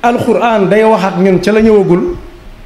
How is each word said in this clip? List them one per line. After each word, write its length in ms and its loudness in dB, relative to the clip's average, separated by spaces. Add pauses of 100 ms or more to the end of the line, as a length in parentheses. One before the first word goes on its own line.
Alxuraan 680 0
day 140 2
wax 180 2
ak 160 -4
ñun 240 2
ca 80 -2
la 100 2
ñëwagul, 420 2 (640)